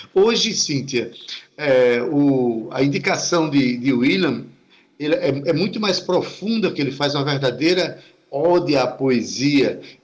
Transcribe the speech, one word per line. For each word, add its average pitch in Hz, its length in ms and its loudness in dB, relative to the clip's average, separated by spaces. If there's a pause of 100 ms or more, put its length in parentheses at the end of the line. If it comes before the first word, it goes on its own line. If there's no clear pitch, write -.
(140)
Hoje, 202 400 2
Cíntia, 123 580 -4 (440)
é, 127 460 4
o, 127 680 2
a 131 100 -2
indicação 156 680 0
de, 127 260 2
de 127 160 0
William, 139 520 0 (540)
ele 151 160 -2
é, 175 140 0
é 143 240 -2
muito 185 260 -2
mais 202 220 -2
profunda, 185 720 -2
que - 80 -6
ele 139 100 -2
faz 143 240 -4
uma 143 100 -2
verdadeira 143 800 -2 (280)
ode 147 460 2
à 127 100 2
poesia. 127 920 0 (240)